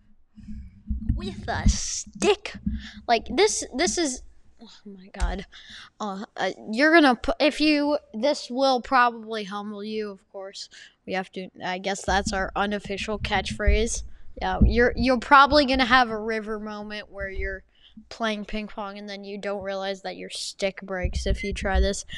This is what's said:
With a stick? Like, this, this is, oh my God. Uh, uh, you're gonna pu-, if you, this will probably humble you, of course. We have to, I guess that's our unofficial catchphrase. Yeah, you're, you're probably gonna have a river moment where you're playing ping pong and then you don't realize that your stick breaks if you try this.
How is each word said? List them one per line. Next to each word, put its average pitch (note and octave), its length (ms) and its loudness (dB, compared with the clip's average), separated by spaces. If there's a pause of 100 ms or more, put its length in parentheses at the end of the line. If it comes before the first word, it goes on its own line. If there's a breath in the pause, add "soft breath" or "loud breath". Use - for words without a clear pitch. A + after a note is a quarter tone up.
(1160)
With - 320 -6
a D#3 200 0
stick? - 880 0 (520 loud breath)
Like, A#3 180 2 (100)
this, G4+ 300 4 (100)
this E4 220 0
is, C#4+ 240 -2 (400)
oh A3+ 80 -20 (160)
my G3 220 -18 (120)
God. F#3+ 260 -2 (540 loud breath)
Uh, G3+ 260 -6 (100)
uh, F#3+ 160 -2 (200)
you're C#4+ 220 4
gonna D4 220 8
pu-, - 240 -2
if - 200 2
you, D4 380 4 (160)
this B3 380 -2
will C4 300 2
probably A3+ 640 0
humble G3+ 380 -8
you, G#3+ 280 -6
of G3 200 -20
course. G3 380 -14 (360 loud breath)
We F#3 80 -8
have F#3 180 -4
to, F#3+ 180 -10 (140)
I F#3 160 -4
guess G3 260 -4
that's G3+ 280 0
our F#3+ 220 -2
unofficial G3+ 640 -2
catchphrase. G#3+ 840 0 (380 soft breath)
Yeah, F#3 220 -2
you're, A3+ 320 6
you're B3 240 2
probably C#4+ 460 8
gonna C4 200 2
have A#3+ 240 6
a A3 100 -6
river A3 400 -6
moment G#3 520 -10
where G3 180 -10
you're F#3+ 340 -6 (460 soft breath)
playing G#3+ 360 -4
ping G#3+ 220 -6
pong G3+ 320 -10
and G#3 100 -14
then G3 140 -10
you G3+ 160 -10
don't G3+ 240 -6
realize G3 400 -6
that F#3 140 -10
your F#3 120 -12
stick - 540 -6
breaks F#3 420 -2
if F#3+ 180 0
you G3+ 100 -4
try F#3+ 260 0
this. G3 260 2 (120)